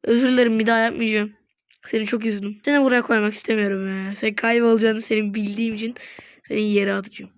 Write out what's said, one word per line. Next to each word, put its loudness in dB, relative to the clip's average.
Özür 4
dilerim, 4
bir 2
daha 2
yapmayacağım. -2
Seni -2
çok -4
üzdüm. -6
Seni 4
buraya 2
koymak 0
istemiyorum -2
ya. -10
Sen -2
kaybolacağını 2
senin -2
bildiğim -4
için -8
seni -2
yere 2
atacağım. -10